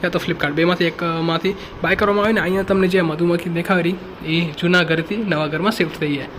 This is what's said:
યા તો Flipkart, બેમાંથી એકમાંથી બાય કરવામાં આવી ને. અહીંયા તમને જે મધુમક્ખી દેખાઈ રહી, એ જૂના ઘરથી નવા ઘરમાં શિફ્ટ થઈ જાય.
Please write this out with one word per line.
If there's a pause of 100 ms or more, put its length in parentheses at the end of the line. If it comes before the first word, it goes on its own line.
યા
તો
Flipkart,
બેમાંથી
એકમાંથી (280)
બાય
કરવામાં
આવી
ને.
અહીંયા
તમને
જે
મધુમક્ખી
દેખાઈ
રહી, (300)
એ
જૂના
ઘરથી
નવા
ઘરમાં
શિફ્ટ
થઈ
જાય. (120)